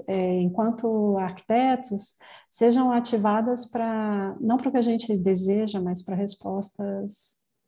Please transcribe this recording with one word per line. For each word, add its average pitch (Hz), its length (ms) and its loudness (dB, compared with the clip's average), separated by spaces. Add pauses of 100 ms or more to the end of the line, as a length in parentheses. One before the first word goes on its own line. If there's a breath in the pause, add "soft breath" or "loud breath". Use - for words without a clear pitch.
é, 185 320 0
enquanto 214 800 0
arquitetos, 226 960 0 (320 loud breath)
sejam 247 420 4
ativadas 233 800 0
para, 214 720 -2
não 226 160 2
para 262 120 0
o - 20 -4
que 269 80 2
a - 20 4
gente 233 340 0
deseja, 190 640 0
mas 180 220 -2
para 196 140 -6
respostas, 202 1300 -6 (240)